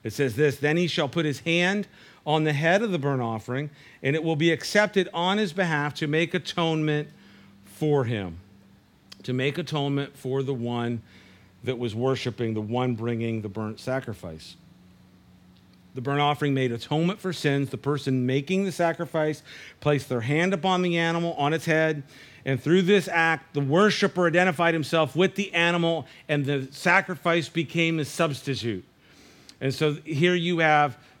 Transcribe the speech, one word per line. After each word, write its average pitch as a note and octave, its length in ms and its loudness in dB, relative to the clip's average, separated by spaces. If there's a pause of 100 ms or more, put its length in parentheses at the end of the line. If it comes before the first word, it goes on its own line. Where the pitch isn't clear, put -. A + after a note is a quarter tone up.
It A2+ 80 -6
says C3 240 -2
this, C#3 220 2
"Then D3 180 0
he F3 120 2
shall D#3 200 -2
put D#3+ 180 -2
his C#3+ 140 -2
hand F3+ 480 0 (380)
on D#3 180 2
the D3+ 100 2
head E3 280 4
of A3 100 -2
the E3+ 80 0
burnt C3+ 220 0
offering, B2 480 -4 (320)
and C#3+ 140 0
it D#3+ 80 -2
will E3 120 0
be E3 160 4
accepted G3+ 640 2
on F3+ 240 0
his G#3 160 -2
behalf D3+ 420 0
to D#3+ 120 -4
make D#3+ 260 0
atonement D#3 720 0 (560)
for D3 400 0
him," F#2+ 360 -4 (840)
to B2+ 80 -6
make C3 260 -2
atonement C#3+ 600 -2
for C3+ 260 -4
the C3+ 100 -2
one A#2+ 480 -4 (640)
that A#2+ 160 -4
was A2+ 160 -4
worshiping, A#2+ 580 -2
the G#2+ 80 -2
one A#2+ 340 -2
bringing A2+ 460 -4
the G#2+ 60 -8
burnt G#2+ 320 -8
sacrifice. G#2+ 760 -8 (1400)
The C3 60 -8
burnt C#3 180 0
offering D3 340 2
made B2+ 200 0
atonement E3 460 -2
for F#3 120 -6
sins. C#3 380 0
The A#2+ 80 -8
person C3+ 480 -2
making D3 400 0
the F#3 80 -4
sacrifice D#3+ 680 -2 (380)
placed D3 300 0
their B2 120 0
hand D#3+ 320 0
upon F#3 280 0
the E3+ 160 0
animal, E3+ 380 0
on D3 180 0
its D#3+ 120 -4
head, D#3 380 2 (400)
and C3 180 -2
through F3+ 200 4
this F#3+ 260 4
act, E3 460 0
the D3 80 0
worshiper F3+ 680 4
identified E3+ 460 4
himself D#3+ 420 0
with F#3 200 2
the G3 180 -4
animal, E3+ 520 2 (220)
and D3 180 0
the C3+ 260 -2
sacrifice F3 760 0
became E3 520 -2
a C#3+ 60 -2
substitute. A#2+ 800 -4 (800)
And C3 120 -2
so D3+ 200 0 (100)
here E3 320 2
you F3 220 0
have, D3+ 400 4 (240)